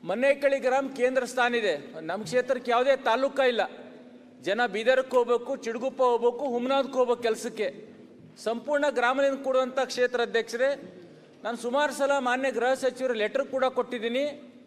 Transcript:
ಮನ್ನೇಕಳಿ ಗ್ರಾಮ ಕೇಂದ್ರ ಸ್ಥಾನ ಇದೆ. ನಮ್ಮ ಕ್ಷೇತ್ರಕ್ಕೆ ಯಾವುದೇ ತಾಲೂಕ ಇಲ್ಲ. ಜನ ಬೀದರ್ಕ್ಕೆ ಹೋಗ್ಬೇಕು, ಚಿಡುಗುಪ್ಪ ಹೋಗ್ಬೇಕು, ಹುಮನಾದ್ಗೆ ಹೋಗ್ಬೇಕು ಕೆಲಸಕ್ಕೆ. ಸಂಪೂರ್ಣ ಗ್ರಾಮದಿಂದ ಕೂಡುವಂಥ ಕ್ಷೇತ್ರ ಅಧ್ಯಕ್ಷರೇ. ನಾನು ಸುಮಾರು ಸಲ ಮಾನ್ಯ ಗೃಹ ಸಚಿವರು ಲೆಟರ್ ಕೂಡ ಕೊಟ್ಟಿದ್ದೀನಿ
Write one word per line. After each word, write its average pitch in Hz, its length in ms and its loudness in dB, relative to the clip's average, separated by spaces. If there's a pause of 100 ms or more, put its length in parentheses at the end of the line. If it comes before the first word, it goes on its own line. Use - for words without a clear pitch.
ಮನ್ನೇಕಳಿ 277 540 2
ಗ್ರಾಮ 262 380 2
ಕೇಂದ್ರ 254 280 2
ಸ್ಥಾನ 240 300 0
ಇದೆ. 160 460 -2
ನಮ್ಮ 175 240 -6
ಕ್ಷೇತ್ರಕ್ಕೆ 247 460 0
ಯಾವುದೇ 254 260 4
ತಾಲೂಕ 262 420 0
ಇಲ್ಲ. 247 220 2 (800)
ಜನ 208 240 0
ಬೀದರ್ಕ್ಕೆ 247 500 2
ಹೋಗ್ಬೇಕು, 240 400 2
ಚಿಡುಗುಪ್ಪ 254 460 -4
ಹೋಗ್ಬೇಕು, 240 460 2
ಹುಮನಾದ್ಗೆ 254 440 0
ಹೋಗ್ಬೇಕು 240 300 2
ಕೆಲಸಕ್ಕೆ. 220 640 -4 (480)
ಸಂಪೂರ್ಣ 254 540 -2
ಗ್ರಾಮದಿಂದ 262 540 2
ಕೂಡುವಂಥ 262 400 0
ಕ್ಷೇತ್ರ 247 380 0
ಅಧ್ಯಕ್ಷರೇ. 233 800 -2 (420)
ನಾನು 233 120 -4
ಸುಮಾರು 262 360 0
ಸಲ 269 260 0
ಮಾನ್ಯ 262 320 0
ಗೃಹ 240 240 2
ಸಚಿವರು 254 400 -2
ಲೆಟರ್ 214 320 0
ಕೂಡ 262 180 0
ಕೊಟ್ಟಿದ್ದೀನಿ 247 880 -2 (140)